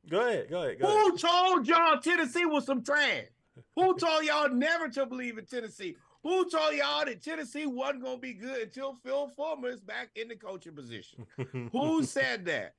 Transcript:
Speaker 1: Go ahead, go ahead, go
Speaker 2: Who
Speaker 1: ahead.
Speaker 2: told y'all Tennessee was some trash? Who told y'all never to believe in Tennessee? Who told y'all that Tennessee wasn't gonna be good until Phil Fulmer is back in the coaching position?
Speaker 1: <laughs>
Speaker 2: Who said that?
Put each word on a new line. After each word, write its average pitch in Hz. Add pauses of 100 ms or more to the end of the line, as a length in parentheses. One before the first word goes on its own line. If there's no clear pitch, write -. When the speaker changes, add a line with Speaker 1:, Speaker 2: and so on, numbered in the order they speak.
Speaker 1:
Go 208
ahead, 196
go 175
ahead, 131
go 392
Speaker 2:
Who 415
Speaker 1:
ahead. 349
Speaker 2:
told 349
y'all 330
Tennessee 339
was 302
some 269
trash? 262 (500)
Who 359
told 320
y'all 302
never 302
to 269
believe 240
in -
Tennessee? 220 (260)
Who 359
told 311
y'all 294
that 233
Tennessee 302
wasn't 262
gonna 254
be 254
good 240
until 269 (100)
Phil 277
Fulmer 285
is 240
back 214
in 226
the 233
coaching 185
position? 117 (100)
Speaker 1:
<laughs> 127
Speaker 2:
Who 302
said 254
that? 120